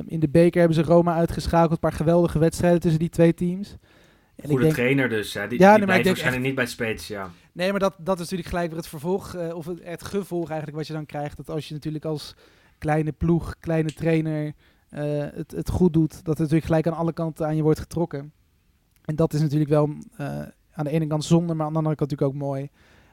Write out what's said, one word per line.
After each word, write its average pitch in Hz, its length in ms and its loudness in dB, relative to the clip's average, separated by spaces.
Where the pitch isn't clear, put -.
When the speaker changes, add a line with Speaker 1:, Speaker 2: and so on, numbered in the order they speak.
Speaker 1:
in 160 140 -4
de 156 80 2
beker 170 320 4
hebben 165 180 4
ze 170 40 2
Roma 170 320 4
uitgeschakeld. 165 580 2
Een 165 60 -2
paar 160 140 -2
geweldige 170 460 2
wedstrijden 170 420 2
tussen 156 200 2
die 170 80 -2
twee 170 260 4
teams. 180 420 -6
En - 120 -12
Speaker 2:
Goede 147 60 2
Speaker 1:
ik 127 60 2
denk 160 140 4
Speaker 2:
trainer 131 340 2
dus, 110 260 -2
hè? 104 140 -4
Die, 120 120 -4
Speaker 1:
Ja, 190 80 10
Speaker 2:
die 214 100 10
Speaker 1:
nee, 202 80 2
maar 185 100 4
ik 180 60 4
Speaker 2:
blijft - 20 0
Speaker 1:
denk 180 120 4
Speaker 2:
waarschijnlijk 127 280 -2
Speaker 1:
echt - 0 -
Speaker 2:
niet - 100 -12
bij 110 160 -2
Spezia. 101 360 -10
Speaker 1:
Nee, 180 180 -2
maar 196 100 -2
dat, 190 180 0
dat 170 160 -2
is 175 80 -8
natuurlijk 175 260 -6
gelijk 175 200 -2
weer 160 100 -8
het 170 100 -10
vervolg, 180 460 -6
eh, 170 220 -6
of 165 100 -10
het, 170 160 -8
het 170 220 -12
gevolg 175 440 -6
eigenlijk 151 300 -8
wat 156 80 -6
je 156 60 -10
dan 156 140 -8
krijgt. 147 300 -8
Dat 147 140 -14
als 156 180 -6
je 156 60 -10
natuurlijk 151 300 -8
als 156 300 -6
kleine 151 340 0
ploeg, 165 480 0
kleine 160 320 -2
trainer, 160 600 -2
eh, - 140 -10
het, 165 160 -10
het - 200 -6
goed 180 220 4
doet, 156 200 2
dat 160 100 -2
er - 60 -6
natuurlijk 160 260 0
gelijk 160 200 2
aan 170 100 -2
alle 165 160 -2
kanten 165 340 -6
aan 156 100 -2
je 156 60 0
wordt 156 180 4
getrokken. 147 520 -6
En 156 120 -4
dat 160 160 2
is 151 80 0
natuurlijk 151 300 2
wel, 151 180 4
eh, 143 100 -10
aan 160 120 -6
de 147 60 -4
ene 160 160 0
kant 151 180 -2
zonde, 170 300 2
maar 156 120 -2
aan 151 60 -6
de 160 60 0
andere 156 180 0
kant 143 140 -2
natuurlijk 143 320 -2
ook 139 60 -6
mooi. 139 200 -6